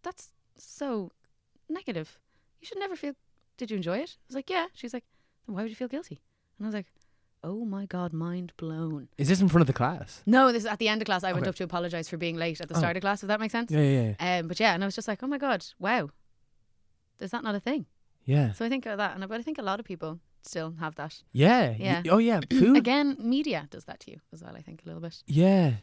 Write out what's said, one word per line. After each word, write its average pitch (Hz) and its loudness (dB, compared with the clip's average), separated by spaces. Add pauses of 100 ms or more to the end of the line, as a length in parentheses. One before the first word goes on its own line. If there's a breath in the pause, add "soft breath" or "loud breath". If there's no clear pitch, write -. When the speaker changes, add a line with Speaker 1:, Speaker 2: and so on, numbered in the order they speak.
Speaker 1:
"That's - -14 (260)
so 226 -8 (560)
negative. 233 -8 (440)
You 339 -20
should 392 -10
never 381 -4
feel," 285 -8 (420)
"Did 220 -8
you 208 -2
enjoy 175 -2
it?" 320 -8
I - -20
was 254 -16
like, 269 -8
"Yeah." 359 -2
She's 240 -12
like, 247 -10 (420)
"Then 208 -10
why 202 -4
would 226 -6
you 220 -14
feel 247 -8
guilty?" 269 -10 (360)
And 208 -10
I 220 -4
was 214 -6
like, 202 -8 (500)
"Oh 202 -8
my 196 -6
God, 175 -4
mind 170 -6
blown." 160 -6 (100)
Speaker 2:
Is 139 0
this 185 6
in 190 6
front 165 8
of 139 8
the 135 0
class? - -4
Speaker 1:
No, 254 8
this 233 0
is - -6
at 214 -4
the 226 2
end 214 2
of 208 -4
class. 185 0
I 190 0
went 151 0
Speaker 2:
Okay. 156 0
Speaker 1:
up 180 -4
to 190 -4
apologise 170 -4
for 170 -8
being 165 -4
late 165 -2
at 156 -10
the - -8
Speaker 2:
Oh. 165 4
Speaker 1:
start 170 2
of 185 -4
class, 202 0
if 196 -6
that 208 2
makes 220 -2
sense. 233 -4
Speaker 2:
Yeah, 151 4
yeah, 131 4
yeah. 180 0
Speaker 1:
Um, 165 -4
but 175 -8
yeah, 214 6
and 180 0
I 196 0
was 196 -6
just - -8
like, 214 -4
"Oh 262 -8
my 285 -4
God, 247 -2 (160)
wow. 190 0 (1120)
Is 185 -10
that 240 -6
not 208 -2
a 196 -4
thing?" 247 -4 (400)
Speaker 2:
Yeah. 135 4
Speaker 1:
So 226 -4
I 233 -2
think 262 -4
of 214 -6
that, 202 -2
and 190 -8
I, 190 -8
but 220 -6
I 233 -10
think 311 -6
a 277 -10
lot 202 -4
of 226 -12
people 165 -8 (220)
still 165 -8
have 156 -8
that. 151 -12 (100)
Speaker 2:
Yeah. 175 6
Y-, 110 -4
Speaker 1:
Yeah. 170 0
Speaker 2:
oh, 190 6
yeah. 226 4
Speaker 1:
<clears throat> - -20
Speaker 2:
Food. 262 8
Speaker 1:
Again, 269 2
media 233 -2
does - -16
that - -14
to - -20
you - -18 (140)
as 165 -20
well, - -16
I - -16
think, 160 -20
a - -20
little 165 -12
bit. 170 -14
Speaker 2:
Yeah. 170 6